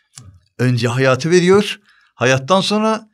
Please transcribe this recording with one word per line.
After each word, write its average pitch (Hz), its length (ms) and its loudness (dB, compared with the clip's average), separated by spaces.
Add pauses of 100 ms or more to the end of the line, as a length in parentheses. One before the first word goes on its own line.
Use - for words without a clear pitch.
(580)
Önce 123 300 0
hayatı 131 420 0
veriyor. 180 500 2 (340)
Hayattan 135 460 0
sonra 214 540 -4